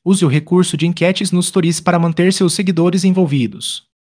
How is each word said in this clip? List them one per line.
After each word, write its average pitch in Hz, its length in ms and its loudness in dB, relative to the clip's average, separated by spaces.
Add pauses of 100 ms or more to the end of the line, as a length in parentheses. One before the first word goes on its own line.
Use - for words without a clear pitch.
Use 190 200 2
o 151 40 2
recurso 160 480 0
de 156 100 -2
enquetes 180 460 -2
nos 180 160 0
stories 170 320 -2
para 175 180 0
manter 170 340 2
seus 185 220 0
seguidores 180 500 0
envolvidos. 147 800 -2 (240)